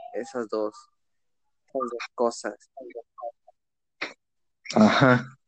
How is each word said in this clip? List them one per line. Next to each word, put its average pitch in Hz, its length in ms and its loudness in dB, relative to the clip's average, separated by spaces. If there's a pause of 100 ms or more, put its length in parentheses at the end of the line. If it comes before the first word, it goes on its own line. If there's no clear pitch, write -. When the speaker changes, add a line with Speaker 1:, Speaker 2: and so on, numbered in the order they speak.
(140)
Speaker 1:
esas 113 340 -6
dos, 107 280 -4 (880)
esas 127 240 -6
dos 120 140 -10 (100)
cosas. 117 400 -2 (2250)
Speaker 2:
Ajá, 123 500 6 (220)